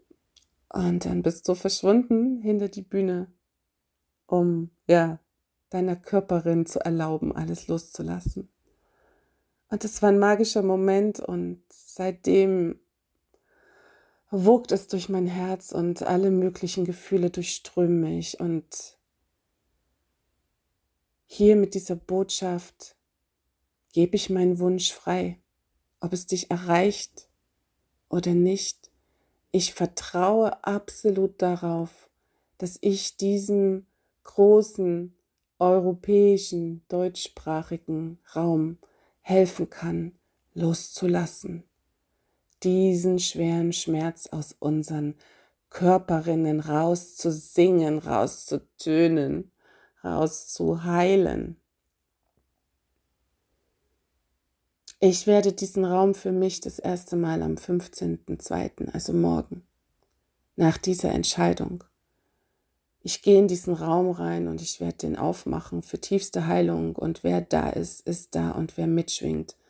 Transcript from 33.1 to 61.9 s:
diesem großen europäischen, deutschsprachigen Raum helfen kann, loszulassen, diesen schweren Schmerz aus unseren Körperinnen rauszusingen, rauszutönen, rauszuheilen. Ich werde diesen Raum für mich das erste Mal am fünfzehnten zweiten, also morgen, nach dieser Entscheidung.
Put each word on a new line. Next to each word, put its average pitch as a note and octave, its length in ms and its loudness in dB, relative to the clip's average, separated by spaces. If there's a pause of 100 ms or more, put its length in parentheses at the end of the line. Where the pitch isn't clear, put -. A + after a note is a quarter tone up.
diesem G3 720 0 (380)
großen G3 920 4 (420)
europäischen, F#3 1300 2
deutschsprachigen E3 1300 -6 (180)
Raum E3 400 0 (460)
helfen F#3 480 2
kann, E3+ 420 -6 (400)
loszulassen, E3+ 1120 -4 (1040)
diesen F#3 560 2
schweren E3+ 520 0
Schmerz E3 540 -4
aus - 320 -10
unseren D3+ 560 -4 (560)
Körperinnen E3 920 2
rauszusingen, D#3+ 1400 2
rauszutönen, D3+ 1500 -2 (500)
rauszuheilen. E3+ 1500 0 (3500)
Ich F#3 280 4
werde G3+ 260 4
diesen F#3+ 320 -2
Raum F#3+ 300 4
für F#3+ 180 -4
mich F#3 280 -2
das - 180 -10
erste F3+ 380 -6
Mal E3 260 -2
am D#3+ 140 -4
fünfzehnten F3 840 -6
zweiten, - 480 -6
also - 240 -6
morgen, E3+ 520 0 (920)
nach E3 220 2
dieser F3+ 340 -2
Entscheidung. F3 720 -2 (1200)